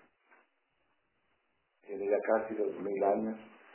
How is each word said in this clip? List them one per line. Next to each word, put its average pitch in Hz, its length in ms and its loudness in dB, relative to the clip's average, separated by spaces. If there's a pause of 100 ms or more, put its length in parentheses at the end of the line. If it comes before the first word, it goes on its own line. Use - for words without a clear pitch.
(1900)
Tiene 98 220 -6
ya 101 140 4
casi 110 340 0
dos 95 240 -2
mil 98 240 -2
años 110 340 2 (380)